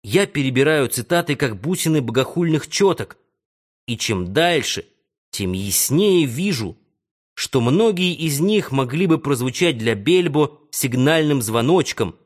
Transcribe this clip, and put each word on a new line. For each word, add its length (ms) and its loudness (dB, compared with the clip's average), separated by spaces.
Я 240 2
перебираю 600 2
цитаты, 480 -2
как 240 -4
бусины 420 0
богохульных 680 -2
четок, 500 -2
и 100 -6
чем 360 -4
дальше, 540 0
тем 220 -4
яснее 760 2
вижу, 500 -4
что 260 -2
многие 540 2
из 260 -4
них 320 0
могли 340 0
бы 120 2
прозвучать 600 -2
для 160 0
Бельбо 680 0
сигнальным 680 2
звоночком 840 0